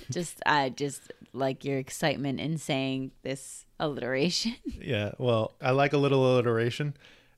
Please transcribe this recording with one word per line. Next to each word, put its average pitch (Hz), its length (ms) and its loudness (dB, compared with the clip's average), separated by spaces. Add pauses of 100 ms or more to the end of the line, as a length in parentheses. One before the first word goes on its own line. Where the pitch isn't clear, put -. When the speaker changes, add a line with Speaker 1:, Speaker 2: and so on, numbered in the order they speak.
(100)
Speaker 1:
Just, - 340 -6
I 143 260 4
just 139 300 -6 (320)
like 131 320 -2
your 139 140 -2
excitement 139 640 -2
in 156 180 -2
saying 135 540 -2 (100)
this - 420 -10 (140)
alliteration. 147 840 0
<laughs> - 40 -18 (160)
Speaker 2:
Yeah, 104 380 -2
well, 117 440 2
I 131 80 2
like 139 220 4
a 147 60 4
little 135 380 4
alliteration, 120 600 0 (420)